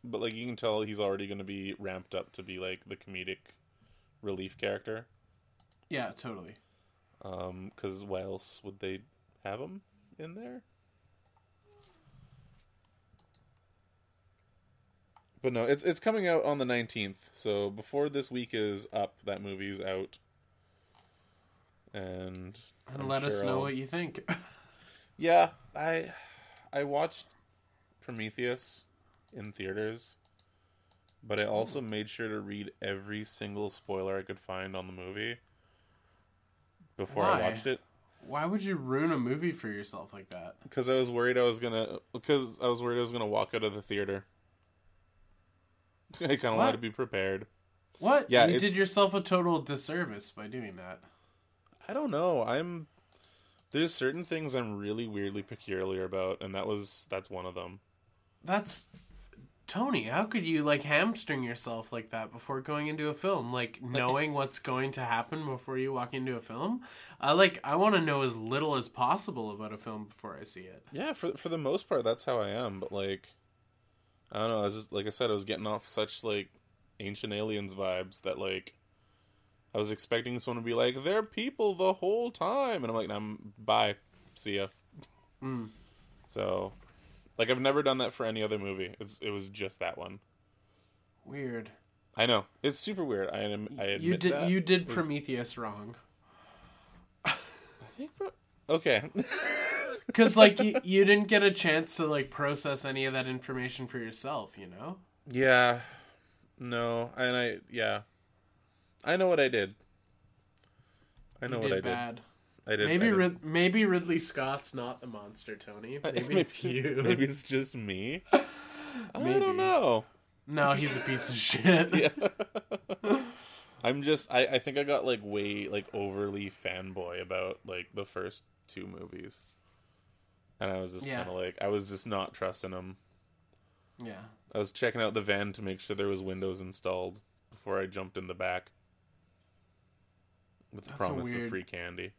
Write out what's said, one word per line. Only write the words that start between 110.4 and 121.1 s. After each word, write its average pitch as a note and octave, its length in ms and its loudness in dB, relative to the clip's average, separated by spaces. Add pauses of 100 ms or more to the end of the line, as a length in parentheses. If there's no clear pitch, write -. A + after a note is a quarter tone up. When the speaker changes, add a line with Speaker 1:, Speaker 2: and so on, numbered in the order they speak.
Speaker 1:
I B2 60 -6
know B2 100 -2
Speaker 2:
You A2+ 60 0
Speaker 1:
what - 60 2
Speaker 2:
did - 40 4
Speaker 1:
I F#2+ 40 2
did. F#2+ 80 0
Speaker 2:
bad. A#2+ 360 -2 (460)
Speaker 1:
I G#2+ 100 2
did, G#2 120 4
Speaker 2:
Maybe F3+ 180 6
Speaker 1:
I A3+ 40 6
did. G3 60 6
Speaker 2:
Rid-, F3+ 280 2
maybe F3+ 420 6
Ridley F3 320 4
Scott's C#3 560 -2
not B2 260 -6
the B2+ 60 -12
monster, G#2 500 -12
Tony. A2 440 -12
Speaker 1:
<laughs> D3 40 -10
I, D#3 80 0
Speaker 2:
Maybe - 160 -2
Speaker 1:
maybe, F#3 120 4
Speaker 2:
it's - 220 -2
you. C3 400 0
Speaker 1:
maybe B2 220 4
it's C#3 180 -2
just C3+ 320 -2
me. A2 540 -4
Speaker 2:
<laughs> - 40 4
Speaker 1:
I C#4 840 -2
Speaker 2:
Maybe. F#4 220 4
Speaker 1:
don't F#4+ 160 2
know. C4+ 480 6 (420)
Speaker 2:
No, C#3+ 260 4
he's C#3 240 2
a B2+ 40 -2
piece C3 300 -2